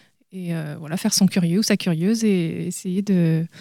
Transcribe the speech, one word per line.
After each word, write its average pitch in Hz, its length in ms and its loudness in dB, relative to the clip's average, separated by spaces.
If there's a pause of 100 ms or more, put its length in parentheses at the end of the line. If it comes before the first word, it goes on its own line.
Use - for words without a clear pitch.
(320)
et, 175 240 -6
euh, 151 240 -8
voilà, 160 180 -6
faire 208 160 0
son 190 140 4
curieux 175 320 2
ou 226 40 2
sa 202 140 2
curieuse 190 460 0
et 175 420 0
essayer 180 380 -4
de 170 420 2 (160)